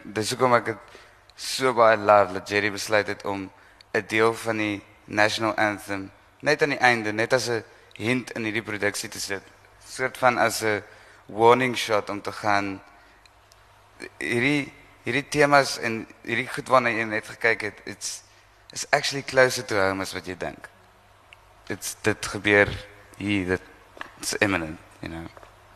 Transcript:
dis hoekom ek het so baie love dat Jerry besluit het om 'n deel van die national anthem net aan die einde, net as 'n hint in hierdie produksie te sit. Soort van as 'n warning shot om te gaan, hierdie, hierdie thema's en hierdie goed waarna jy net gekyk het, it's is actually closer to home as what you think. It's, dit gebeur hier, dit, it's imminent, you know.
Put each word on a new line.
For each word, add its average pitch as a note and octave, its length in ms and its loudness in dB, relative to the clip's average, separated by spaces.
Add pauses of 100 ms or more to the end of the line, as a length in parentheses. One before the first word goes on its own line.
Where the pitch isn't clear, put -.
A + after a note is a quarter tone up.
dis G#2+ 320 -6
hoekom B2 240 4
ek G#2+ 140 -4
het - 260 -20 (360)
so C3 380 -2
baie A2+ 240 8
love G2+ 400 6
dat F#2 120 -10
Jerry G#2 220 2
besluit G2+ 380 0
het - 160 -10
om G2 240 -6 (440)
'n G#2+ 140 -2
deel A2+ 260 2 (100)
van A2+ 140 -4
die G#2 240 -4 (240)
national G#2+ 520 0
anthem G2 540 -4 (300)
net D3 200 0
aan C#3+ 160 0
die - 140 0
einde, A2 200 -2
net A2 220 -2
as A#2+ 160 0
'n A2+ 140 -4 (340)
hint A#2+ 400 -4
in A2+ 80 -6
hierdie G#2+ 240 -6
produksie G#2 400 -4
te - 100 -14
sit. G2 240 -8 (380)
Soort - 360 -8
van A#2+ 200 2
as G#2+ 240 0
'n G#2+ 220 0 (420)
warning A#2 520 4
shot G#2 320 -2
om G2 120 -8
te G2+ 100 -8
gaan, G2+ 500 -2 (1400)
hierdie, B2+ 540 -2 (300)
hierdie C3 260 -4
thema's C#3+ 500 4
en A2+ 260 -6 (160)
hierdie A#2 320 -4
goed C3+ 140 -10
waarna B2 220 4
jy A2+ 140 -2
net G#2+ 220 -4
gekyk - 360 -2
het, G#2 240 -8
it's - 360 -12 (500)
is - 180 -10
actually C#3 340 0
closer B2+ 420 2
to G#2+ 100 -4
home F#2+ 260 0
as F#2 120 -8
what F2+ 120 -10
you F#2 120 -10
think. - 320 -10 (1000)
It's, - 340 -10
dit - 240 0
gebeur G2+ 600 2 (320)
hier, G2 280 -2
dit, F2+ 160 -2 (560)
it's - 160 -6
imminent, E2+ 460 -2 (200)
you E2 120 -12
know. E2 160 -12 (480)